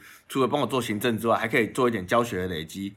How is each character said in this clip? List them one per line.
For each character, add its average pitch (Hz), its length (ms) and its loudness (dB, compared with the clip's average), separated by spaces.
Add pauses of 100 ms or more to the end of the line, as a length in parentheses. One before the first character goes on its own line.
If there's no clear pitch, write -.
(280)
除 135 140 0
了 127 60 4
帮 143 120 2
我 135 60 2
做 123 160 0
行 107 180 -2
政 117 160 0
之 107 120 -2
外， 110 100 4
还 110 100 -2
可 127 120 2
以 107 80 2
做 127 200 2
一 120 40 2
点 95 160 -4
教 120 160 4
学 110 160 -4
的 92 80 -2
累 82 180 -6
积， 98 320 -10